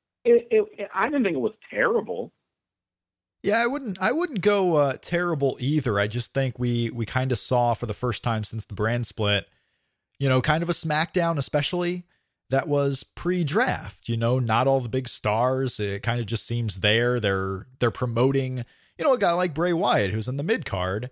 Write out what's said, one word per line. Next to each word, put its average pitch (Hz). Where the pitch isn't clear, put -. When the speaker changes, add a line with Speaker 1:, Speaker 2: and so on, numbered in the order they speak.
Speaker 1:
it, 240
it, 214
it, 202
I 196
didn't 277
think 175
it 131
was 110
terrible. 120
Speaker 2:
Yeah, 208
I 233
wouldn't, 254
I 202
wouldn't 311
go, 190
uh, 139
terrible 165
either. 127
I 104
just 110
think 135
we, 120
we 117
kinda 131
saw 120
for 120
the 107
first -
time 113
since 110
the -
brand 113
split, 104
you 139
know, 131
kind 156
of 165
a 170
SmackDown, 165
especially 175
that 147
was 143
pre-draft, 175
you 117
know, 117
not 120
all 135
the 123
big 127
stars. 123
It 101
kinda 120
just 107
seems 117
there. 117
They're, 98
they're 120
promoting, 127
you -
know, 285
a 240
guy 175
like 175
Bray 170
Wyatt, 165
who's 107
in 131
the 143
mid 202
card, 98